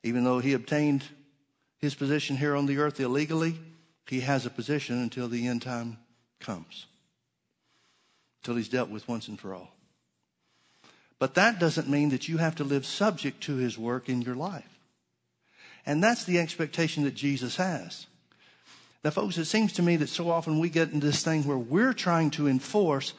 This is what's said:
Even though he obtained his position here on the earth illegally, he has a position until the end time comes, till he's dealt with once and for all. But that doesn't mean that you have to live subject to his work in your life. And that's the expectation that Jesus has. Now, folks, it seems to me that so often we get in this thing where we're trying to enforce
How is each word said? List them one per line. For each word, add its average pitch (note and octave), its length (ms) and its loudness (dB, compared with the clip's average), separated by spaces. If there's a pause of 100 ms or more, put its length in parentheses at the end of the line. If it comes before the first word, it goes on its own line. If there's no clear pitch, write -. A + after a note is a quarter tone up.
Even A#2+ 220 0
though B2+ 160 4
he C3+ 140 2
obtained C#3+ 500 2 (760)
his C#3+ 140 -2
position C#3 440 -2
here C#3+ 180 0
on C#3+ 120 2
the C#3 100 0
earth D3 240 0
illegally, D#3+ 580 0 (480)
he C3 140 -2
has B2+ 240 0
a A#2+ 40 -4
position B2+ 520 -2
until B2 260 -4
the A#2+ 180 -4
end A#2+ 180 -2
time A#2 340 -8 (420)
comes, - 480 -12 (1500)
till A#2+ 140 -4
he's A#2 120 -2
dealt B2 220 -2
with G#2+ 180 -10
once A#2 200 -6
and G#2+ 120 -12
for F#2+ 140 -10
all. F2+ 180 -14 (1500)
But C3 160 0
that G3+ 240 4
doesn't D#3+ 280 2
mean D3 220 4
that C3+ 180 -2
you D#3+ 120 0
have D#3+ 160 2
to D3 80 -4
live C#3 200 0
subject F3 600 -2
to C#3+ 140 -4
his A#2+ 200 -2
work A#2+ 320 -4
in B2 140 0
your B2 100 -4
life. D#3+ 460 -8 (1040)
And D3+ 180 0
that's A#3 200 2
the F3 160 2
expectation D#3+ 640 -2
that C3+ 100 0
Jesus B2+ 440 -2
has. D#3+ 500 -6 (960)
Now, D3+ 80 0
folks, F3+ 260 -4
it D#3+ 80 -2
seems G#3+ 280 2
to F3+ 100 2
me E3+ 140 6
that C#3+ 120 0
so E3+ 220 -2
often D#3+ 260 2
we E3+ 140 2
get D#3+ 180 4
in D3 100 0
this C#3+ 240 2
thing D#3 200 2
where C#3 160 0
we're F#3 340 4
trying D#3+ 380 2
to D3 160 0
enforce C#3 720 2